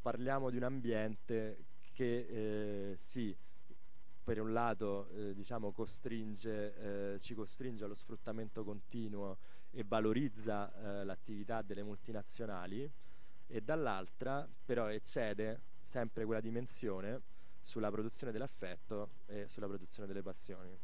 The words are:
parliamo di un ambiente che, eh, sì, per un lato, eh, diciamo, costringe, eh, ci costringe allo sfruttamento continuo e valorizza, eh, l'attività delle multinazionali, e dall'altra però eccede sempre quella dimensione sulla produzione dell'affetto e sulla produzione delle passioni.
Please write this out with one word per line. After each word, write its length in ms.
parliamo 480
di 80
un 60
ambiente 1000
che, 1000
eh, 40
sì, 400
per 180
un 120
lato, 560
eh, 260
diciamo, 380
costringe, 1400
eh, 60
ci 140
costringe 500
allo 100
sfruttamento 680
continuo 720
e 140
valorizza, 880
eh, 320
l'attività 560
delle 220
multinazionali, 1080
e 80
dall'altra 880
però 240
eccede 720
sempre 420
quella 160
dimensione 800
sulla 300
produzione 420
dell'affetto 800
e 220
sulla 180
produzione 400
delle 160
passioni. 600